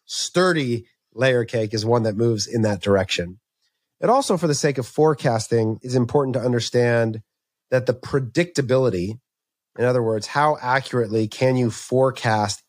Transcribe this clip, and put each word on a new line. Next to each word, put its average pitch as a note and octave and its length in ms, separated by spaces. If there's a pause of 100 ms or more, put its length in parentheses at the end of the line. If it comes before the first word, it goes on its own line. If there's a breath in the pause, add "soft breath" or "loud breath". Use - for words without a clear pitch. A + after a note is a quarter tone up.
sturdy D#3 800 (260 soft breath)
layer B2 320
cake A2 300
is G#2+ 100
one A#2 200
that G#2 120
moves A#2 300
in A#2 160
that G#2 180
direction. F#2+ 580 (640)
It D#3+ 80
also, A#3+ 300
for E3+ 80
the D3 80
sake C#3+ 240
of A#2+ 80
forecasting, A#2 960
is B2+ 120
important C3 400
to B2+ 60
understand A#2 800 (500)
that B2+ 140
the A#2+ 80
predictability, B2 1300 (580)
in A2+ 80
other B2 180
words, A2 260
how D3+ 340
accurately A#2+ 680
can C3 280
you B2 140
forecast A#2 1000